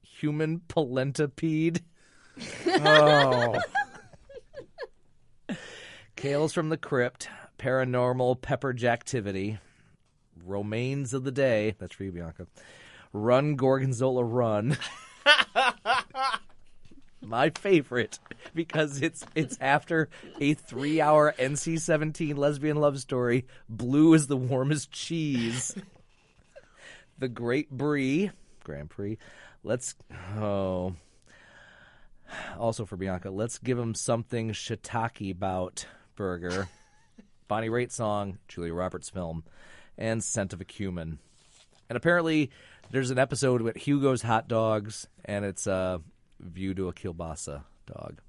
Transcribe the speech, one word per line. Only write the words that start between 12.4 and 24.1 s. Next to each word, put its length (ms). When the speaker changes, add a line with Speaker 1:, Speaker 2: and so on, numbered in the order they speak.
Speaker 1:
Run, 440
Gorgonzola, 680
Run. 520
<laughs> 320
My 300
favorite, 680
because 460
it's, 240
it's 240
after 480
a 140
three-hour 840
N 160
C 220
seventeen 600
lesbian 420
love 200
story, 480
Blue 460